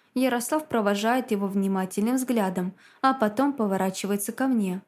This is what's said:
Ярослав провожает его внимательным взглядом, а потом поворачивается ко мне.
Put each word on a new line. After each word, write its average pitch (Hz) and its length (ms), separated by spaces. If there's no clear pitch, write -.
Ярослав 254 540
провожает 220 640
его 202 160
внимательным 196 720
взглядом, 196 580
а 262 140
потом 262 380
поворачивается 196 800
ко 269 160
мне. 196 400